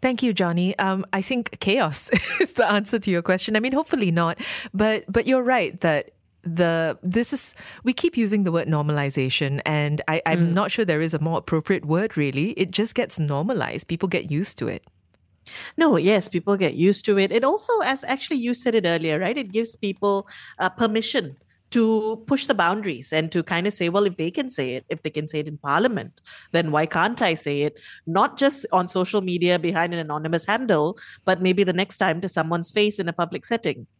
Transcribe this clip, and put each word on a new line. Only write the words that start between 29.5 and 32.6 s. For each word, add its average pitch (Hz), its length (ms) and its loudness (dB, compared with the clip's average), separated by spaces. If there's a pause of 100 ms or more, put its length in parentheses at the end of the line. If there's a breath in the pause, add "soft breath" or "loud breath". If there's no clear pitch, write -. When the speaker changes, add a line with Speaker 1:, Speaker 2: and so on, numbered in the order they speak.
Speaker 2:
behind 170 340 0
an 170 60 -4
anonymous 160 460 -2
handle, 202 520 2 (260 loud breath)
but 185 160 2
maybe 185 240 4
the 185 80 2
next 185 280 -2
time 175 220 2
to 190 60 -6
someone's 170 440 -2